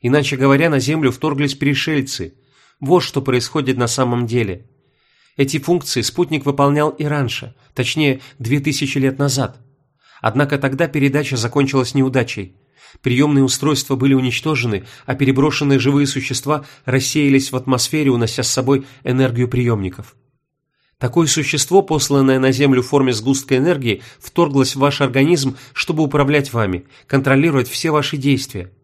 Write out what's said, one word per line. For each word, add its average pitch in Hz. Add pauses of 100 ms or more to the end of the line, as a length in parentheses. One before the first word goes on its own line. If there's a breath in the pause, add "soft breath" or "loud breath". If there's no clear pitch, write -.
Иначе 135
говоря, 139
на 143
Землю 139
вторглись 147
пришельцы. 139 (460 soft breath)
Вот 160
что -
происходит 127
на 120
самом 120
деле. 110 (720)
Эти 143
функции 147
спутник 156
выполнял 143
и 147
раньше, 143 (200 soft breath)
точнее, 135 (180 loud breath)
две 127
тысячи 143
лет 131
назад. 139 (640 soft breath)
Однако 139
тогда 139
передача 139
закончилась 131
неудачей. 127 (460 soft breath)
Приемные 139
устройства 135
были 135
уничтожены, 123 (200 loud breath)
а 131
переброшенные 139
живые 139
существа 139 (200 loud breath)
рассеялись 135
в 135
атмосфере, 131
унося 117
с -
собой 135 (180 loud breath)
энергию 123
приемников. 113 (840)
Такое 156
существо, 160
посланное 139
на 131
Землю 131
в 123
форме 131
сгустка 127
энергии, 135 (180 loud breath)
вторглось 139
в 139
ваш 139
организм, 135 (160 loud breath)
чтобы 160
управлять 143
вами, 95 (220 soft breath)
контролировать 135
все -
ваши 147
действия. 127 (120)